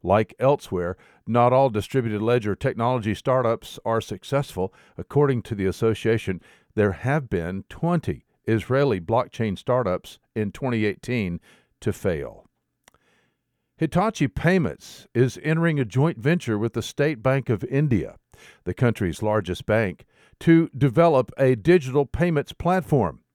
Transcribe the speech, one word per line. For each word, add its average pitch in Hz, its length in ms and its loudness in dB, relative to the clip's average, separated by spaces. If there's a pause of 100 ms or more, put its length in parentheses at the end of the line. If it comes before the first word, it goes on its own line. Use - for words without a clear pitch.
Like 101 380 2
elsewhere, 113 580 -2 (300)
not 120 260 4
all 135 160 4
distributed 107 520 -2
ledger 110 340 0
technology 113 580 -2
startups 120 720 -2
are 113 160 0
successful. 98 720 -6 (240)
According 135 460 0
to 117 120 -8
the 95 120 0
association, 110 720 -2 (320)
there 104 200 2
have 135 360 -2
been 90 400 -4
twenty 165 560 -4 (200)
Israeli 113 540 2
blockchain 110 580 -2
startups 113 600 -2 (180)
in 107 160 -2
twenty 120 340 -2
eighteen 101 540 -4 (420)
to 101 120 -2
fail. 71 520 -6 (1300)
Hitachi 175 500 0
Payments - 840 -2
is 120 300 2
entering 160 360 0
a 127 60 0
joint 131 320 0
venture 120 400 0
with 113 160 -2
the 117 80 -4
State 143 400 -4
Bank 131 280 0
of 107 160 0
India, 135 520 0 (460)
the 113 100 -4
country's 107 480 0
largest 104 460 -2
bank, 107 380 -2 (340)
to 165 360 4
develop 139 600 4
a 131 180 4
digital 139 520 2
payments 160 460 -2
platform. 151 680 0 (160)